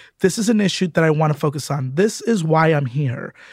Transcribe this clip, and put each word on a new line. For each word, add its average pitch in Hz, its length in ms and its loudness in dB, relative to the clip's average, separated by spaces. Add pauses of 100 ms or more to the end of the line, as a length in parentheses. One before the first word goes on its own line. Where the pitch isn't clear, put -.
(200)
this 190 180 0
is 208 100 0
an 220 120 2
issue 190 260 0
that 165 160 0
I 160 80 4
wanna 151 240 2
focus 147 380 -4
on. 131 240 -4
This 202 240 0
is 220 240 0
why 160 240 2
I'm 147 180 0
here. 127 480 -4 (180)